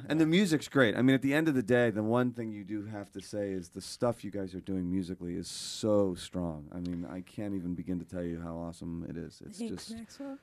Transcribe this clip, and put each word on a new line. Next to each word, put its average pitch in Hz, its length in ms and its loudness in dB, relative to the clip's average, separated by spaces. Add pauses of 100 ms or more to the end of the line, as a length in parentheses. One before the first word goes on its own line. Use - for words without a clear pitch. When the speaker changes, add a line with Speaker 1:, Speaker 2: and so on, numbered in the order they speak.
Speaker 1:
and 156 140 4
the 156 60 8
music's 165 400 4
great. 123 280 6
I 113 60 2
mean, 131 140 8
at 127 80 2
the 135 100 2
end 160 140 4
of 147 80 4
the 127 80 2
day, 120 260 6
the 107 140 0
one 120 300 4
thing 113 180 -6
you 104 120 -8
do 101 220 -6
have 104 280 -10
to 98 80 -10
say 101 300 -4
is 92 180 -4
the 98 120 -12
stuff - 420 -2
you 107 60 -8
guys 95 240 -6
are 92 80 -8
doing 92 300 -2
musically 90 440 -4
is 90 120 -6
so 101 680 2
strong. 85 580 -6
I 90 80 -10
mean, 87 300 -6
I 87 120 -10
can't 101 340 -8
even 90 180 -4
begin 90 240 -4
to 85 80 -8
tell 90 180 -6
you 85 160 -4
how 85 180 -8
awesome 85 520 -8
it 76 80 -10
is. 82 260 -12
It's - 140 -16
Speaker 2:
Thanks, 208 300 -8
Speaker 1:
just 226 100 -12
Speaker 2:
Maxwell. 277 460 -12